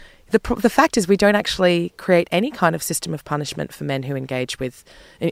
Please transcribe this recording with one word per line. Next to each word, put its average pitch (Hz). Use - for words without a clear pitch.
The 220
pro-, -
the -
fact 285
is 180
we 202
don't 208
actually 180
create 175
any 202
kind 170
of 160
system 165
of 151
punishment 147
for -
men 139
who 139
engage 131
with, 127